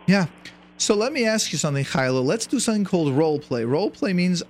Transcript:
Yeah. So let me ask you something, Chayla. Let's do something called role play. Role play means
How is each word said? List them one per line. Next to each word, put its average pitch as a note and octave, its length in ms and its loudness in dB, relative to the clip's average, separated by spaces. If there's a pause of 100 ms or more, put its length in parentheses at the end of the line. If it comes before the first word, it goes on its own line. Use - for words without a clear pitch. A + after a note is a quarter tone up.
Yeah. F#3 200 4 (520)
So - 160 2
let A3+ 180 0
me B3 140 0
ask A3 260 0
you D#3 60 -4
something, C#3 260 -2
Chayla. C3 400 0
Let's G3+ 220 -2
do C4+ 120 -2
something G#3+ 260 0
called D#3+ 300 0
role D3+ 240 2
play. A#2+ 260 -4
Role D3 260 0
play A3 220 -2
means F3+ 380 2